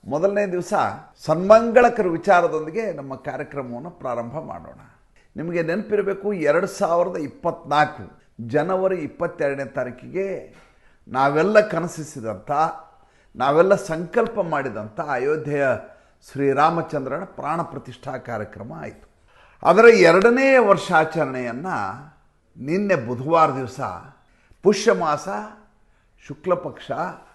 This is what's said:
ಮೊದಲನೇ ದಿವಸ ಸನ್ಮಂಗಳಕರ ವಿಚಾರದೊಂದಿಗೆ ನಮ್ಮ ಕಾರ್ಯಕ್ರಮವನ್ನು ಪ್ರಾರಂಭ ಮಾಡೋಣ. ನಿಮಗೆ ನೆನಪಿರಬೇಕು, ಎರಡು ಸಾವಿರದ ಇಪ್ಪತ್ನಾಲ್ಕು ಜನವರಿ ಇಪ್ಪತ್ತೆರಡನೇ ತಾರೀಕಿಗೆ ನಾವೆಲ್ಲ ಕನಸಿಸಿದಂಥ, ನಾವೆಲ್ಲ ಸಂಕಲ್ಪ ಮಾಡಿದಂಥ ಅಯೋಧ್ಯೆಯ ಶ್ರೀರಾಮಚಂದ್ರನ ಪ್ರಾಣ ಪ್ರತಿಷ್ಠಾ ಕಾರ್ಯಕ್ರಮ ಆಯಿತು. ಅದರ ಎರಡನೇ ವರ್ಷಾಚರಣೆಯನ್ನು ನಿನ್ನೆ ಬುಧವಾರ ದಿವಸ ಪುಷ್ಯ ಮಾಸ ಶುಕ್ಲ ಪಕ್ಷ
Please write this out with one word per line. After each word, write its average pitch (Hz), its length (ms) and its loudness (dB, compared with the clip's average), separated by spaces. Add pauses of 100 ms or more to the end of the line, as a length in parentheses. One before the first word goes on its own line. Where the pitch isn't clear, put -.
ಮೊದಲನೇ 202 400 0
ದಿವಸ 180 280 -6 (520)
ಸನ್ಮಂಗಳಕರ 220 800 4
ವಿಚಾರದೊಂದಿಗೆ 170 840 0
ನಮ್ಮ 139 220 -12
ಕಾರ್ಯಕ್ರಮವನ್ನು 139 720 -10
ಪ್ರಾರಂಭ 120 500 -8
ಮಾಡೋಣ. 78 400 -16 (560)
ನಿಮಗೆ 170 260 -4
ನೆನಪಿರಬೇಕು, 196 720 -2
ಎರಡು 165 340 2
ಸಾವಿರದ 175 480 -2
ಇಪ್ಪತ್ನಾಲ್ಕು 147 1040 -4 (260)
ಜನವರಿ 185 480 0
ಇಪ್ಪತ್ತೆರಡನೇ 139 680 -4
ತಾರೀಕಿಗೆ 131 920 -8 (520)
ನಾವೆಲ್ಲ 151 520 4
ಕನಸಿಸಿದಂಥ, 151 920 -4 (840)
ನಾವೆಲ್ಲ 156 400 4
ಸಂಕಲ್ಪ 196 640 -4
ಮಾಡಿದಂಥ 135 600 -6
ಅಯೋಧ್ಯೆಯ 143 680 -2 (640)
ಶ್ರೀರಾಮಚಂದ್ರನ 139 920 -2
ಪ್ರಾಣ 165 380 -6
ಪ್ರತಿಷ್ಠಾ 135 560 -12
ಕಾರ್ಯಕ್ರಮ 113 560 -10
ಆಯಿತು. - 360 -16 (540)
ಅದರ 196 220 8
ಎರಡನೇ 233 720 8
ವರ್ಷಾಚರಣೆಯನ್ನು 147 1500 0 (520)
ನಿನ್ನೆ 185 380 -2
ಬುಧವಾರ 135 600 0
ದಿವಸ 131 240 -8 (840)
ಪುಷ್ಯ 202 280 2
ಮಾಸ 160 360 -2 (1000)
ಶುಕ್ಲ 175 260 -4
ಪಕ್ಷ 156 380 -8 (440)